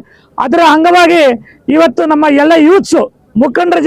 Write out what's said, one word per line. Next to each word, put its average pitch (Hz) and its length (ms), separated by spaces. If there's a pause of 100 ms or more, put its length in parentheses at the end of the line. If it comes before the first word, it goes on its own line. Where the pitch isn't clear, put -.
(380)
ಅದರ 277 240 (140)
ಅಂಗವಾಗಿ 339 480 (540)
ಇವತ್ತು 320 260 (100)
ನಮ್ಮ 302 120 (180)
ಎಲ್ಲ 320 100 (160)
ಯೂತ್ಸು 349 340 (400)
ಮುಖಂಡರ 339 440